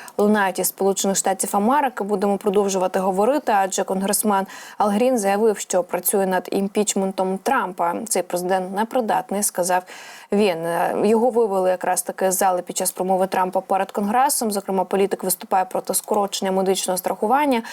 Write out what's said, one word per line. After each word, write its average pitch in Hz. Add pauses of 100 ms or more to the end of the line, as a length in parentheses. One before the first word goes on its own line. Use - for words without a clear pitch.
(180)
лунають 208
із 180
Сполучених 196
Штатів 196
Америки, 240
будемо 202
продовжувати 190
говорити, 208
адже 190
конгресмен 196 (320)
Ал 202
Грін 240
заявив, 202
що -
працює 196
над 185
імпічментом 190
Трампа. 185 (140)
«Цей 180
президент 180
непридатний», 208
сказав 180 (500)
він. 202
Е, 170 (100)
його 226
вивели 196
якраз 180
таки 190
з 180
зали 185
під 185
час 185
промови 185
Трампа 185
перед 196
Конгресом. 233
Зокрема, 190
політик 190
виступає 185
проти 190
скорочення 202
медичного 185
страхування 240 (100)